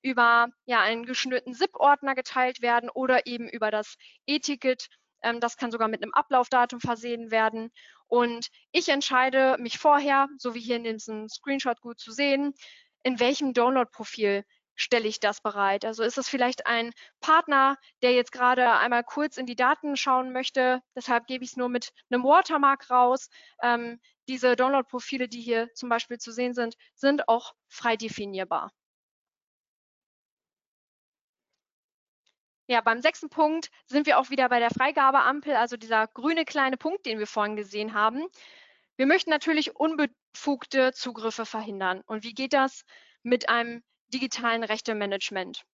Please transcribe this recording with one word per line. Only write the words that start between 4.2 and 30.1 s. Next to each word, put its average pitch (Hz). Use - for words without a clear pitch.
E-Ticket. 269
Ähm, 233
das 233
kann 240
sogar 220
mit 220
einem -
Ablaufdatum 247
versehen 233
werden. 220
Und 240
ich -
entscheide 262
mich 240
vorher, 285
so 240
wie 240
hier 233
in 233
diesem 220
Screenshot 262
gut 233
zu 220
sehen, 277
in 254
welchem 262
Download-Profil 233
stelle 226
ich 220
das 208
bereit. 202
Also 220
ist 233
es 262
vielleicht 254
ein 233
Partner, 285
der 247
jetzt 247
gerade 247
einmal 240
kurz 294
in 262
die 240
Daten 285
schauen 262
möchte. 254
Deshalb 240
gebe 254
ich 247
es -
nur 247
mit 247
einem 247
Watermark 285
raus. 247
Ähm, 240
diese 254
Download-Profile, 254
die 233
hier 233
zum 247
Beispiel 233
zu 233
sehen 247
sind, 233
sind 277
auch 226
frei -
definierbar. 196